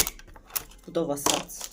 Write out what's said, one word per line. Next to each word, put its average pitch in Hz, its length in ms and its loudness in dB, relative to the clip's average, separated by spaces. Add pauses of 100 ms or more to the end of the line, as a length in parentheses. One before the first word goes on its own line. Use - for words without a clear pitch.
(880)
Bu 170 80 -10
da 165 140 6
vasat. - 640 0